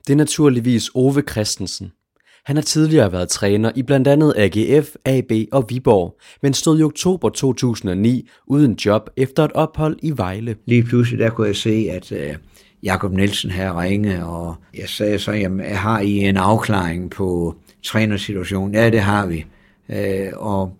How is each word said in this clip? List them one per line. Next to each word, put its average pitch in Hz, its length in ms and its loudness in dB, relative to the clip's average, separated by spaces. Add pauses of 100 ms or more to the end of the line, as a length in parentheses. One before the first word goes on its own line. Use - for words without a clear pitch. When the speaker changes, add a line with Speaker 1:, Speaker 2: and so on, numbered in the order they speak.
Speaker 1:
det 139 60 2
er 143 40 4
naturligvis 127 760 2
Ove 139 280 2 (100)
Christensen. 98 600 -6 (540)
Han 143 100 -2
har 151 80 0
tidligere 156 480 4
været 90 180 -2
træner 107 460 2
i 131 80 -2
blandt 135 240 2
andet 147 300 6
A 101 100 4
G 110 360 2
F, - 120 -16 (100)
A 131 160 2
B 120 100 -6 (200)
og 131 180 0
Viborg, 113 480 0 (240)
men 139 120 2
stod 160 260 2
i 156 40 4
oktober 165 460 0
to 127 240 -2
tusind 113 380 -2
og 90 60 -2
ni 117 320 0 (180)
uden 139 260 4
job 104 440 0
efter 131 260 0
et 151 80 0
ophold 156 500 -2
i 156 140 -4
Vejle. 107 400 -6 (100)
Speaker 2:
Lige 117 180 4
pludselig, 120 360 2
der 113 100 2
kunne 110 180 0
jeg 101 80 0
se, 110 360 0
at, 92 200 -10
øh, 73 240 -8 (480)
Jakob 95 280 -2
Nielsen 95 400 -2
havde 92 200 -4
ringet, 92 520 -2
og 85 320 -8 (220)
jeg - 120 -12
sagde 104 300 -2
så, 107 120 -6
"Jamen, 98 340 -2
har 104 340 -2
I 101 180 0
en 98 200 2
afklaring 92 720 0
på 87 460 -4 (280)
trænersituationen?" 101 920 -4
"Ja, 113 160 4
det 113 100 4
har 101 260 0
vi. 82 200 -6 (440)
Øh, 98 460 -4
og, 95 440 -4